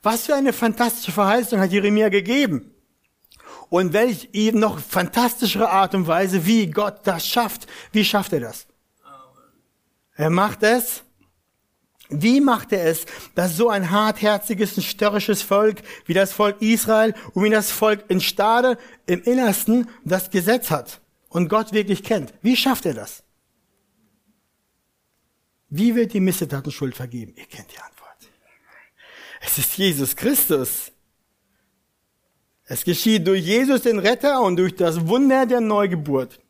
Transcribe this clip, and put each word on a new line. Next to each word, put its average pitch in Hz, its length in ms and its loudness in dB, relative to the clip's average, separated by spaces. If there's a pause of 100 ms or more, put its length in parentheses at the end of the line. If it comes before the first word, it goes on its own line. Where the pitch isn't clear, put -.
Was 226 240 -2
für 302 80 0
eine 277 200 2
fantastische 226 580 -2
Verheißung 202 480 2
hat 190 120 0
Jeremia 208 360 2
gegeben. 202 680 0 (920)
Und 175 240 2
welch 214 400 0
eben 220 260 2
noch 202 200 0
fantastischere 214 880 0
Art 190 260 2
und 185 120 0
Weise, 180 400 0
wie 214 240 2
Gott 202 340 -4
das 170 220 -2
schafft. - 400 -4 (260)
Wie 214 120 4
schafft - 280 0
er 151 80 0
das? 110 260 -14 (1500)
Er 156 140 0
macht 196 320 0
es. 233 400 0 (1040)
Wie 226 320 2
macht 254 320 2
er 180 140 0
es, 160 180 0 (300)
dass 175 240 -2
so 233 100 4
ein 190 220 0
hartherziges 208 880 0
und 190 60 -4
störrisches 208 580 -2
Volk 202 400 0 (240)
wie 170 80 -2
das 190 180 2
Volk 208 300 0
Israel 220 520 2 (200)
und 185 100 0
wie 214 60 4
das 214 200 0
Volk 214 380 0
in 185 120 0
Stade 233 580 0 (280)
im 175 160 -2
Innersten 240 640 2 (180)
das 185 260 -2
Gesetz 202 400 0
hat - 320 -6 (260)
und 170 200 -2
Gott 214 240 0
wirklich 202 300 0
kennt? 185 380 -4
Wie 240 160 2
schafft 262 300 0
er 147 80 -2
das? 104 280 -14 (2500)
Wie 214 260 0
wird 233 200 0
die 202 60 2
Missetaten 156 520 -2
Schuld 131 240 -6
vergeben? 120 400 -12
Ihr - 80 -20
kennt - 260 -20
die - 80 -20
Antwort. - 120 -20 (1500)
Es - 140 -6
ist - 220 -4
Jesus 156 380 0
Christus. - 760 -2 (1700)
Es - 200 -8
geschieht 175 420 0
durch 190 160 2
Jesus 240 400 2
den 226 160 0
Retter 262 440 0
und 185 140 2
durch 180 180 0
das 170 320 0
Wunder 262 400 2
der 247 140 0
Neugeburt. 175 880 -2